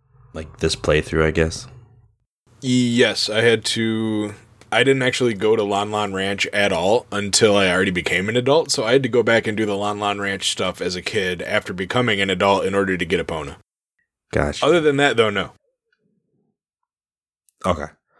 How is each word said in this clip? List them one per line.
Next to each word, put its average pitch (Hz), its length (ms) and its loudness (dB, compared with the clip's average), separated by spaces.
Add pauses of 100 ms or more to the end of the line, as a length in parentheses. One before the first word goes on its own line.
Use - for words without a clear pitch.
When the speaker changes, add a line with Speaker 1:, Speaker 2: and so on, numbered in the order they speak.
(340)
Speaker 1:
Like, 80 260 -14
this - 180 0
playthrough, 78 480 0
I 80 60 2
guess? 80 360 -2 (960)
Speaker 2:
Yes, 123 680 2
I 107 120 0
had 113 240 4
to, 110 680 -2 (380)
I 117 140 2
didn't 135 160 2
actually 123 320 0
go 107 240 2
to 107 60 0
Lon 101 280 -2
Lon 104 220 -2
Ranch 98 400 -4
at 101 180 2
all 95 400 2
until 101 460 2
I 98 120 4
already 95 220 2
became 90 380 -2
an 117 80 -2
adult, 135 340 2
so 120 140 -2
I 117 80 2
had 139 100 4
to 123 60 -4
go 117 140 2
back 113 220 2
and 107 120 -4
do 107 80 0
the 101 100 -2
Lon 104 240 -4
Lon 101 220 -2
Ranch 98 280 -4
stuff 92 300 -4
as 90 160 -4
a 90 60 -6
kid 90 400 -4
after 104 320 -4
becoming 98 480 -2
an 95 80 0
adult 95 340 2
in 95 100 -2
order 98 220 0
to 87 100 -4
get - 140 -2
Epona. 78 380 -8 (760)
Speaker 1:
Gotcha. 73 340 -2
Speaker 2:
Other 165 140 4
than 151 160 2
that, 139 220 2
though, 110 120 4
no. 98 220 -4 (2250)
Speaker 1:
Okay. 76 260 -2 (280)